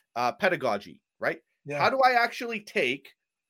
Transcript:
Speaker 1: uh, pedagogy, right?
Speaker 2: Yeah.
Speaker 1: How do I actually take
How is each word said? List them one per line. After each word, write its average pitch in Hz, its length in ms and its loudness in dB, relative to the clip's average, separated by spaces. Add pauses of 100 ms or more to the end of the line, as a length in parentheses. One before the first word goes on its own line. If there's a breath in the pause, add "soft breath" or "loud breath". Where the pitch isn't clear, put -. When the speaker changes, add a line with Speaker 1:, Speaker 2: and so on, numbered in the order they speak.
(160)
Speaker 1:
uh, 120 160 0
pedagogy, 110 680 -2 (180)
right? 147 200 -4 (260)
Speaker 2:
Yeah. 143 140 -8
Speaker 1:
How 180 100 4
do 262 160 0
I 254 80 6
actually 233 480 -2
take 147 540 -4 (360)